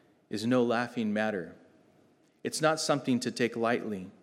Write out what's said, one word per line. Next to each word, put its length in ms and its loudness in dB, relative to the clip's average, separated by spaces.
is 160 -4
no 160 4
laughing 500 0
matter. 420 -2
It's 180 -4
not 180 4
something 420 2
to 100 -4
take 260 0
lightly. 520 -2